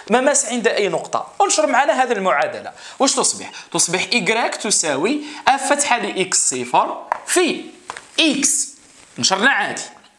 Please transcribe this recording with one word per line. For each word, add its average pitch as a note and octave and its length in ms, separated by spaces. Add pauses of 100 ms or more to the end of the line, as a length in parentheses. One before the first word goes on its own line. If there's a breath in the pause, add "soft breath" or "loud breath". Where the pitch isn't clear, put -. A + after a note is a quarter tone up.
مماس C4 360
عند A3+ 220
أي G3+ 220
نقطة. C#3 380 (140)
انشر D#4 260
معنا C4 360
هذه B3 80
المعادلة. D#3 600 (280 loud breath)
واش C4+ 160
تصبح؟ C#3 360 (200 loud breath)
تصبح E3+ 420
إيكغيك A3+ 420
تساوي F#3+ 680 (260 loud breath)
اف - 260
فتحة A#3+ 260
لإكس F#3 500
صفر D#3 560 (200)
في E4+ 400 (540)
إكس. - 480 (500)
نشرنا F#3+ 340
عادي. F#3+ 300 (380)